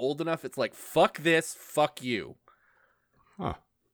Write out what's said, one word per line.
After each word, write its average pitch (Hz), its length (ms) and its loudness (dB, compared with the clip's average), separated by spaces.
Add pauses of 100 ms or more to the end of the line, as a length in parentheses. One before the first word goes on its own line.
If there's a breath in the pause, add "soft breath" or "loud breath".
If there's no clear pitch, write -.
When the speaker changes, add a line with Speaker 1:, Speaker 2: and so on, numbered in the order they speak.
Speaker 1:
old 143 200 -2
enough, 165 240 -4
it's - 140 -12
like, 110 160 -2
"Fuck - 440 2
this, 160 400 2
fuck - 440 -2
you." 113 340 -4 (1040)
Speaker 2:
Huh. 175 160 -4 (400)